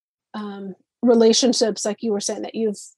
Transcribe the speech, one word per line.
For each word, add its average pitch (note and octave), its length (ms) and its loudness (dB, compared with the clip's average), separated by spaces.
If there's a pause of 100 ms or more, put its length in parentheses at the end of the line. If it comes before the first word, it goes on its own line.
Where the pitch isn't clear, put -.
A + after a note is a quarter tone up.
(340)
um, G3 400 -10 (280)
relationships, A#3 800 4
like G#3 180 -4
you A3+ 100 -2
were G3+ 80 -2
saying G3+ 220 -6
that - 140 -10
you've, G#3+ 240 -2 (180)